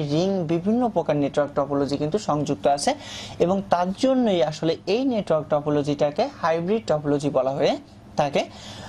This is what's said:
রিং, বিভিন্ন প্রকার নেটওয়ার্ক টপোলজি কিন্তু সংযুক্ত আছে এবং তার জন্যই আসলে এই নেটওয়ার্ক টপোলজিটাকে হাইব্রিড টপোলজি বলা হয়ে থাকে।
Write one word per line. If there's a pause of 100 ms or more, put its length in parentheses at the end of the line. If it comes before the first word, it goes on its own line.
(140)
রিং, (220)
বিভিন্ন (140)
প্রকার
নেটওয়ার্ক
টপোলজি
কিন্তু (120)
সংযুক্ত (120)
আছে (540)
এবং (140)
তার (160)
জন্যই (100)
আসলে (220)
এই (100)
নেটওয়ার্ক
টপোলজিটাকে (180)
হাইব্রিড
টপোলজি
বলা
হয়ে (460)
থাকে। (480)